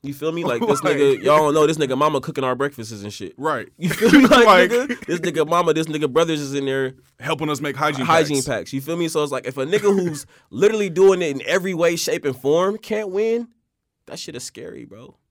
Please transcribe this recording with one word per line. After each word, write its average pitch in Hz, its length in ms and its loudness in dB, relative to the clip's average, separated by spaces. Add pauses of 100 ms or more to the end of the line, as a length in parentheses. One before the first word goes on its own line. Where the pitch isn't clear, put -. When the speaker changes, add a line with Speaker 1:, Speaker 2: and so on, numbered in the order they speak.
Speaker 1:
You 139 120 -10
feel 156 180 -6
me? 170 120 -6
Like, 120 220 -2
this 151 160 0
Speaker 2:
<laughs> - 20 -12
Like 147 120 2
Speaker 1:
nigga, 139 260 2
y'all 147 160 6
don't 151 160 2
know, 156 120 4
this 156 100 0
nigga 131 220 -2
mama 147 220 2
cooking 139 240 -8
our 127 100 -2
breakfasts 117 480 -8
and 104 100 -12
shit. - 240 -14
Speaker 2:
Right. 135 400 -4
Speaker 1:
You 175 140 -2
feel - 220 2
me? 277 140 8
Speaker 2:
<laughs> - 20 4
Speaker 1:
Like, 240 180 6
Speaker 2:
Like 185 240 6
Speaker 1:
nigga, 247 360 -2
this 170 140 -4
nigga 160 280 0
mama, 170 260 2
this 160 140 0
nigga 151 220 -2
brothers 160 300 0
is 139 140 -8
in 139 120 -4
there 135 280 -4 (240)
Speaker 2:
helping 151 320 -6
us 139 100 -4
make 143 160 -6
hygiene 147 300 -2
Speaker 1:
hygiene 160 320 2
Speaker 2:
packs. 127 100 -4
Speaker 1:
packs. 107 240 -6
You 135 80 -4
feel 156 160 -8
me? 170 120 -4
So 160 140 -2
it's 143 100 -4
like, 127 140 -8
if 123 120 -10
a 135 80 -4
nigga 202 280 0
who's 170 300 -2 (140)
<laughs> - 120 -20
literally 208 380 0
doing 185 340 4
it 143 140 -4
in 127 100 -10
every 180 280 -2
way, 170 220 0
shape, 160 280 -4
and 135 120 -2
form 180 420 0
can't 214 320 -6
win, 226 380 -2 (580)
that - 120 -16
shit - 180 -14
is - 80 -12
scary, - 420 -16
bro. 127 300 -20 (140)